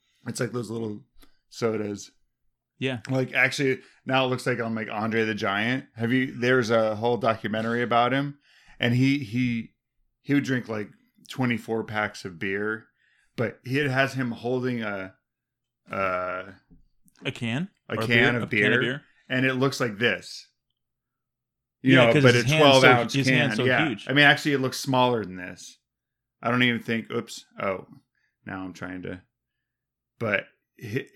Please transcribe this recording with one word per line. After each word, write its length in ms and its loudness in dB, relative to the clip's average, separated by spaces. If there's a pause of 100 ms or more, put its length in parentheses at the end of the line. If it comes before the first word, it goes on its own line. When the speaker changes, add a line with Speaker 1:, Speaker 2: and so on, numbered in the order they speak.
(260)
Speaker 1:
It's 140 -8
like 120 -4
those 180 -8
little 340 -8 (460)
sodas. 600 -4 (680)
Speaker 2:
Yeah. 180 -4 (100)
Speaker 1:
Like, 240 -2
actually, 460 0 (260)
now 200 2
it 40 0
looks 160 -4
like 140 -2
I'm 160 -4
like 160 -6
Andre 340 0
the 120 -2
Giant. 480 -2 (100)
Have 180 -2
you? 240 0
There's 340 2
a 260 2
whole 200 0
documentary 680 -2
about 280 2
him, 260 -4 (420)
and 140 2
he, 260 2
he, 540 -4 (480)
he 120 -2
would 80 2
drink, 260 -4
like, 200 -6 (420)
twenty-four 540 -4
packs 400 -4
of 160 -12
beer, 460 -4 (500)
but 280 -6
he, 140 -4
it 100 0
has 260 0
him 180 -4
holding 500 -4
a, 320 -8 (760)
uh, 520 -4 (840)
Speaker 2:
A 60 -4
can? 380 -6 (200)
Speaker 1:
a 60 -6
Speaker 2:
Or 40 -4
Speaker 1:
can 100 -2
Speaker 2:
beer? 220 6
Speaker 1:
of 40 0
Speaker 2:
A 0 -
can 80 -2
of 80 -6
Speaker 1:
beer, 300 4
Speaker 2:
beer? 220 -4 (260)
Speaker 1:
and 180 0
it 80 0
looks 240 0
like 200 -4
this. 500 -4 (1300)
You 140 4
Speaker 2:
Yeah, 120 8
Speaker 1:
know, 60 6
Speaker 2:
'cause 120 6
Speaker 1:
but 100 8
Speaker 2:
his 100 2
Speaker 1:
a 40 0
Speaker 2:
hand's 120 4
Speaker 1:
twelve 220 8
Speaker 2:
so, 80 10
Speaker 1:
ounce 240 4
Speaker 2:
his 140 0
Speaker 1:
can. 80 2
Speaker 2:
hand's 200 0
so 100 -2
Speaker 1:
Yeah. 220 2
Speaker 2:
huge. 200 -8
Speaker 1:
I 60 -2
mean, 100 6
actually, 300 4
it 60 2
looks 200 -4
smaller 440 2
than 120 -12
this. 420 -16 (640)
I 80 -2
don't 140 2
even 180 2
think. 300 -4
Oops. 320 -8 (180)
Oh, 240 -4 (580)
now 200 -10
I'm 100 -12
trying 280 -12
to. 200 -12 (960)
But 260 -2 (340)
hi-, 380 -8